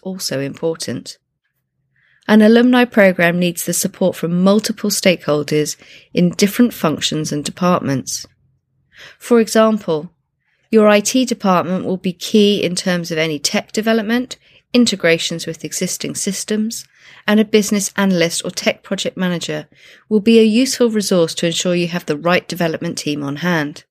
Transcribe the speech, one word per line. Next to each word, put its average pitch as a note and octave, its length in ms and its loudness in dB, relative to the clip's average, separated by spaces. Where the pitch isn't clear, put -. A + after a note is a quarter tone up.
also F#3 380 -6
important. C#3 760 -8
An G#3+ 120 8
alumni A#3+ 420 6
program F3+ 540 2
needs F3 260 -2
the F3 80 -4
support F#3 420 -2
from F3 300 -2
multiple G#3 460 2
stakeholders D3+ 840 0
in F3 160 2
different G#3+ 460 2
functions D#3 580 -4
and D3 100 -4
departments. E3+ 840 -2
For A#3 220 2
example, G#3+ 720 0
your G#3+ 180 6
I G#3 120 6
T B3+ 240 0
department F#3 600 0
will F#3 100 -2
be F3+ 160 -6
key G#3 500 2
in F3 120 -4
terms F3 360 -4
of D#3+ 60 -6
any D#3 220 -2
tech - 340 -4
development, A3+ 640 -2
integrations F3 720 0
with E3 180 -10
existing D3+ 520 -6
systems, G#3+ 680 -4
and G#3+ 140 4
a G#3+ 60 2
business G#3 500 0
analyst F3+ 480 0
or F3+ 60 -6
tech - 320 -4
project - 340 -6
manager E3+ 500 -4
will G#3+ 100 2
be A3+ 180 6
a A3 60 8
useful A#3+ 460 2
resource F#3+ 460 0
to F3 100 -2
ensure F3 280 -2
you F3 140 -2
have E3+ 160 -8
the D3+ 140 -4
right E3+ 280 0
development E3+ 520 -4
team D3 240 -6
on C#3+ 140 -6
hand. D#3+ 540 -2